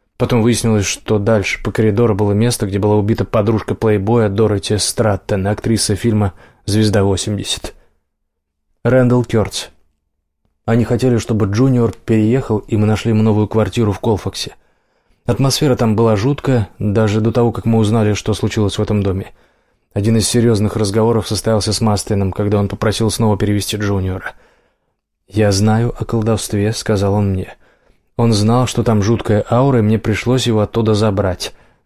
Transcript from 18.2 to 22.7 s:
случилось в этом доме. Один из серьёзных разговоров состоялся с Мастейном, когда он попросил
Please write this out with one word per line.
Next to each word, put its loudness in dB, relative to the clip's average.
случилось -2
в 0
этом 0
доме. -4
Один 0
из 0
серьёзных 2
разговоров 0
состоялся -2
с -6
Мастейном, -2
когда -2
он 0
попросил -2